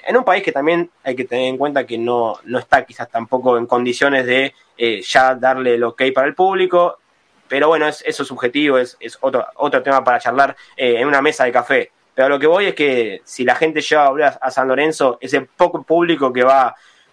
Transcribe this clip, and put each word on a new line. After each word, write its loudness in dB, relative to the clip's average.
en 2
un 2
país 2
que -4
también 0
hay -6
que -6
tener -4
en -6
cuenta -2
que -8
no, -2
no -6
está -6
quizás -14
tampoco -2
en -6
condiciones -2
de, -2
eh, -2
ya 2
darle 0
el -2
ok -6
para 2
el -4
público, 0
pero 0
bueno, 2
es, -6
eso -6
es -6
subjetivo, 0
es, -4
es -16
otro, -2
otro 0
tema 2
para 2
charlar, 0
eh, 0
en 0
una 2
mesa 0
de 2
café. 0
Pero 4
a 2
lo 0
que 2
voy 4
es -2
que -2
si -10
la 2
gente 0
llega 2
a 4
volver 0
a, 4
a -4
San -2
Lorenzo, 0
ese -2
poco -2
público 0
que 2
va, 4